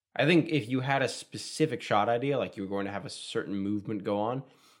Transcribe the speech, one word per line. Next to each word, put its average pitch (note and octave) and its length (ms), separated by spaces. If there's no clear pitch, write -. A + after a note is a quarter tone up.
I C3 80
think D#3+ 240
if C3 200
you B2+ 120
had C3+ 220
a B2+ 60
specific - 720
shot G#2+ 260
idea, B2+ 300
like F#2 180
you G#2 60
were F#2+ 60
going G2 180
to G2 60
have F#2+ 140
a G2+ 40
certain - 440
movement G2+ 500
go G#2 140
on, B2 240